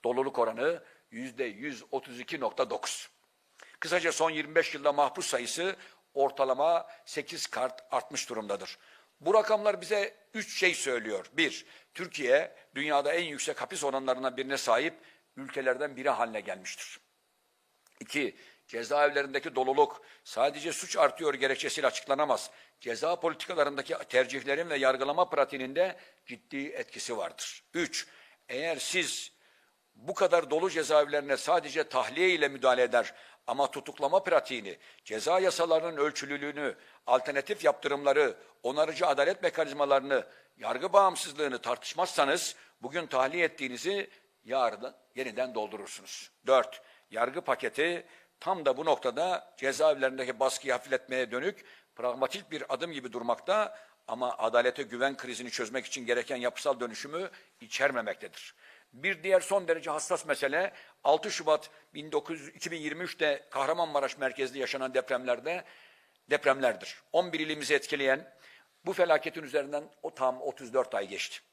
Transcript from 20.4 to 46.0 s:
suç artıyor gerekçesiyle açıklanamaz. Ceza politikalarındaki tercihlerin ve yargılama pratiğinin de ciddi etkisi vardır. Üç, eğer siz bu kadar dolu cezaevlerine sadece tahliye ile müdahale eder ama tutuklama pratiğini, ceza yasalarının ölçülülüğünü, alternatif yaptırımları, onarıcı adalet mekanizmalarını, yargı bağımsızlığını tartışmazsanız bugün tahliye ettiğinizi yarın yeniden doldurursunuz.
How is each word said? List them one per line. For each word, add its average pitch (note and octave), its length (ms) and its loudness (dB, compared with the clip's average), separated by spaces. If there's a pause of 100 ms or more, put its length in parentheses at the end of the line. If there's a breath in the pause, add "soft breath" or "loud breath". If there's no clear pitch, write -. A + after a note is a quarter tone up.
suç - 240 -6
artıyor D3 360 4
gerekçesiyle C3+ 540 0
açıklanamaz. C#3 640 0 (280 loud breath)
Ceza D3 400 -2
politikalarındaki C#3+ 760 -2 (140)
tercihlerin C3+ 600 0
ve D3 80 0
yargılama C3+ 520 2
pratiğinin C3+ 460 0
de F3 200 2 (300 loud breath)
ciddi C#3 420 -10
etkisi B2 500 -8
vardır. - 460 -8 (100)
Üç, - 340 -4 (420 loud breath)
eğer D3 280 -2
siz - 540 -4 (640 soft breath)
bu C3+ 180 -10
kadar E3+ 360 4
dolu E3 200 2
cezaevlerine D3 680 2
sadece D#3 460 0
tahliye C3 460 2
ile D#3 180 4
müdahale B2+ 360 4
eder A#2 300 4 (340 loud breath)
ama C3 240 2
tutuklama C#3+ 520 0
pratiğini, B2 540 0 (280 loud breath)
ceza D3 340 2
yasalarının E3 580 2
ölçülülüğünü, C#3+ 800 -4 (320 loud breath)
alternatif C#3 560 0
yaptırımları, C#3+ 760 4 (260 loud breath)
onarıcı D3+ 440 0
adalet D3+ 360 2
mekanizmalarını, C#3 840 2 (300 loud breath)
yargı B2+ 360 -4
bağımsızlığını D3+ 680 4
tartışmazsanız C#3+ 920 0 (260 loud breath)
bugün D3 260 -6
tahliye C3+ 380 2
ettiğinizi D3+ 640 -4 (340 soft breath)
yarın A#2 520 -2 (200)
yeniden B2 400 -4
doldurursunuz. G2+ 760 -8 (160)